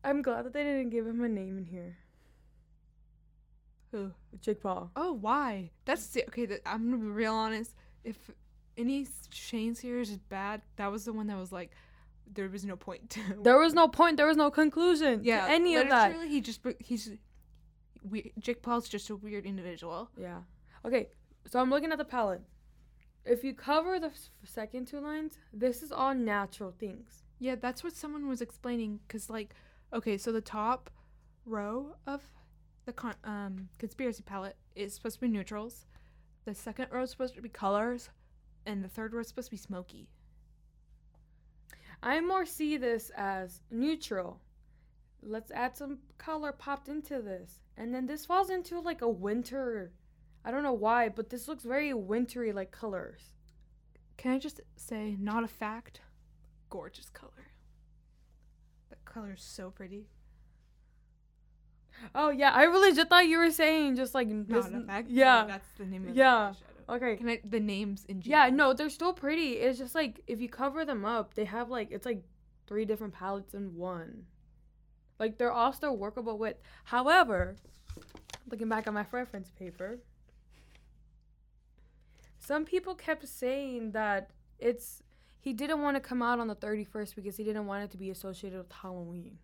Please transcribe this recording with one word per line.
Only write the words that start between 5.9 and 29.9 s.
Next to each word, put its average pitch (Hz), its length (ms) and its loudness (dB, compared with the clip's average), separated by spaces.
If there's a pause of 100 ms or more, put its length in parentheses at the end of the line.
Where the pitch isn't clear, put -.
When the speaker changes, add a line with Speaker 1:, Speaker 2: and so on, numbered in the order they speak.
Speaker 2:
the, - 200 -2
okay, 233 180 -4
that, 202 180 -6
I'm 226 260 -2
gonna 247 120 0
be 214 80 -4
real 220 240 0
honest. 220 400 -2 (300)
If - 260 -12 (480)
any 269 240 0
s-, - 280 -12
Shane 226 440 -4
series 240 360 -4
is 202 80 -6
bad, 202 440 -6 (140)
that 202 140 -2
was 208 140 -6
the 226 80 -6
one 214 140 -4
that 208 100 -4
was 185 160 -8
like, 180 200 -10 (600)
there 196 160 -4
was 190 160 -8
no 190 120 -6
point - 340 -14
to 220 100 -8 (220)
Speaker 1:
There 247 160 10
was 320 160 8
no 330 140 8
point. 330 280 6
There 294 100 6
was 311 120 6
no 294 120 6
conclusion 302 720 4
Speaker 2:
Yeah, 226 240 2
Speaker 1:
to 285 60 4
any 339 240 6
of 254 140 6
that. 226 220 10
Speaker 2:
literally, 330 180 -6
he 294 100 2
just, 220 200 -8 (180)
he's, 220 320 -6 (1000)
we-, 208 300 -8
Jake 233 240 -4
Paul's 240 260 -2
just 208 220 -8
a 208 60 -6
weird 208 280 -10
individual. 180 720 -8
Speaker 1:
Yeah. 175 220 -10 (480)
Okay, 233 220 2 (420)
so 247 100 2
I'm 254 80 4
looking 294 240 2
at 294 60 -2
the 302 80 -2
palette. 202 340 -2 (840)
If 240 180 4
you 269 80 -4
cover 330 480 0
the 330 60 -4
s-, - 240 -12 (120)
second 226 460 -8
two 285 120 -10
lines, 302 360 -6 (160)
this 240 300 0
is 285 100 -12
all 269 220 0
natural 202 640 -2
things. - 460 -14 (140)
Speaker 2:
Yeah, 254 180 -4
that's 247 280 -6
what 339 80 -6
someone 294 340 -8
was 254 140 -4
explaining, 233 680 -6
'cause, 220 200 -10
like, 220 260 -10 (380)